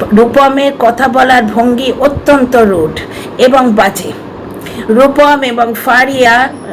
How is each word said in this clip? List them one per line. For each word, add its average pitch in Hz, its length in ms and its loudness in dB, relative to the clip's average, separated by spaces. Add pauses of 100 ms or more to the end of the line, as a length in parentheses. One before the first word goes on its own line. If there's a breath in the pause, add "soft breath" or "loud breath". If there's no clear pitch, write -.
(140)
রূপমের 277 680 2
কথা 240 280 0
বলার 254 360 2
ভঙ্গি 240 560 -2
অত্যন্ত 277 560 0
রুড 175 440 0 (380 loud breath)
এবং 254 360 2
বাজে। 196 380 -2 (760 loud breath)
রূপম 277 540 2
এবং 233 300 -2 (120)
ফারিয়া 254 640 2 (240)